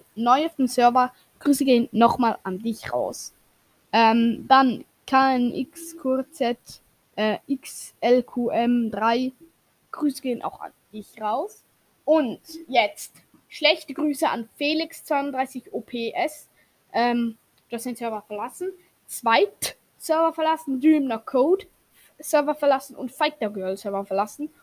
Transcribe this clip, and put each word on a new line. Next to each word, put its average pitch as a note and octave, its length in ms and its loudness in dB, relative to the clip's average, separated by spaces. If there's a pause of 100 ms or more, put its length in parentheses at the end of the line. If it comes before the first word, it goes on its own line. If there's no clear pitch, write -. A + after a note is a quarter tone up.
(160)
neu B3 300 2
auf D#4+ 100 -6
dem C4 120 2
Server. B3 460 2 (260)
Grüße C#4+ 260 2
gehen A#3+ 260 4
nochmal - 520 4
an F#3 160 -6
dich A3+ 320 -6
raus. A#2+ 420 -6 (580)
Ähm, A3+ 560 2
dann C4 360 4 (220)
K C4+ 300 2
N A#3+ 200 0
X E4 420 -10
Kurzet, C4 840 -4 (340)
äh, G#3+ 220 -2 (100)
X - 540 -8
L A#3+ 220 4
Q A#3+ 260 -4
M A#3 420 0
drei. A#3 400 -2 (600)
Grüße D4 300 -4
gehen B3 220 -6
auch - 160 -10
an D#2+ 120 -14 (200)
dich G#3+ 300 -16
raus. B3 420 -6 (400)
Und C#4+ 380 2 (260)
jetzt A3+ 460 0 (340)
schlechte D4+ 460 -2
Grüße D4 360 -2
an A3+ 280 -6
Felix D#4 480 -4
zweiunddreißig C4+ 680 -4
O A#3+ 100 -6
P A#3 300 -6
S. - 360 -4 (460)
Ähm, A#3 440 0 (320)
du A#3+ 60 -8
hast A3+ 100 -8
den B3 100 -6
Server A3 280 -8
verlassen. B3 480 -8 (360)
Zweit - 680 0 (200)
Server D#4+ 360 0
verlassen. D#4 480 -2
Dümner C#4 380 4
Code C#4+ 480 0 (520)
Server D4 360 0
verlassen C4+ 400 0
und C4 160 -10
Fighter - 400 -4
Girl F#3+ 260 -6
Server G3 260 -6
verlassen. G#3+ 460 -4 (140)